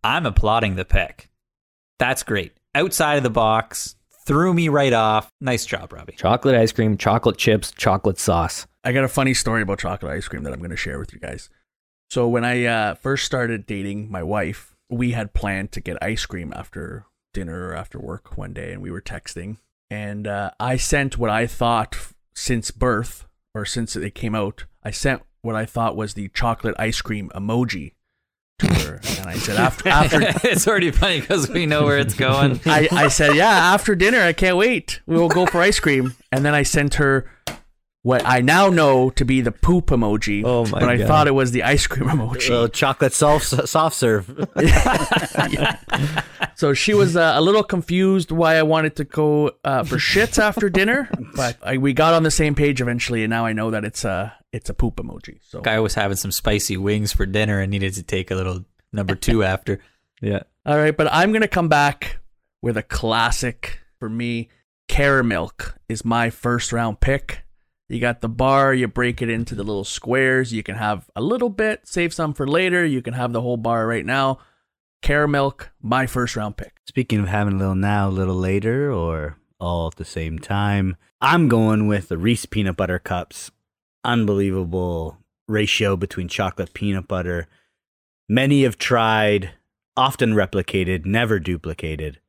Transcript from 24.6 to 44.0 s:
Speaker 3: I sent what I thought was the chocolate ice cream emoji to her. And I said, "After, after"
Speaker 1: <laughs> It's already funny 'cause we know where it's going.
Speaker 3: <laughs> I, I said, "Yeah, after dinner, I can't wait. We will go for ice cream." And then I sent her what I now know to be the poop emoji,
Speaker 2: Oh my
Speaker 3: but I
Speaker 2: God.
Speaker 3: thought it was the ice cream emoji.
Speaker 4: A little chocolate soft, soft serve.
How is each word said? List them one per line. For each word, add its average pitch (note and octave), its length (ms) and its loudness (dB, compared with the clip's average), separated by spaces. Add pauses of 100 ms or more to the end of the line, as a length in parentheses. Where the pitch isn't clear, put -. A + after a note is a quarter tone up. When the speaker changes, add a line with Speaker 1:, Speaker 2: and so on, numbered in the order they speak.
Speaker 3:
I A2 80 -6
sent - 320 -2 (180)
what A2+ 140 -4
I A2 100 -2
thought A2+ 300 -2
was G#2 180 -6
the G2+ 160 -10
chocolate A#2 480 -2
ice A2 240 -2
cream G#2 320 -6
emoji G#2 600 -4 (680)
to - 80 2
her. D#2 340 0 (180)
And F2+ 80 -10
I E2+ 60 -8
said, G#2 240 -2
"After, B2+ 320 0
after" D3+ 320 6
Speaker 1:
<laughs> - 260 0
It's E3 200 2
already F3+ 240 2
funny F3 300 2
'cause F3 280 0
we F3 160 -2
know D3+ 180 2
where C#3+ 140 4
it's C#3 160 0
going. C3+ 480 2
Speaker 3:
<laughs> - 40 -8
I, D#3 260 4
I D3+ 180 4
said, D3 260 4
"Yeah, F#3+ 140 6
after G3 460 4
dinner, G#3 260 4
I E3+ 120 4
can't F#3 240 2
wait. A3+ 480 0
We E3 120 0
will E3+ 120 4
go F3 160 4
for F3 140 0
ice G3 200 4
cream." C3 360 2 (160)
And C3+ 140 0
then D3 80 2
I D3 100 2
sent C#3+ 320 0
her C3+ 340 2 (760)
what A#2+ 220 2
I B2+ 160 4
now E3+ 280 6
know C3+ 420 4
to C#3 120 2
be C3 160 2
the A#2 120 0
poop F3 360 2
emoji, G#2+ 580 2
Speaker 2:
Oh A#2+ 200 2
my G#2 160 -2
Speaker 3:
but B2 80 2
I A#2+ 80 2
Speaker 2:
God. G#2 100 2
Speaker 3:
thought D3+ 200 6
it C#3+ 40 2
was C3 200 2
the A#2+ 120 -2
ice C#3+ 240 2
cream C3 220 -2
emoji. A#2+ 400 -2
Speaker 4:
A - 20 2
little A#2 160 4
chocolate C3+ 460 0
soft, D3 320 4
soft D#3 500 0
serve. A2+ 580 0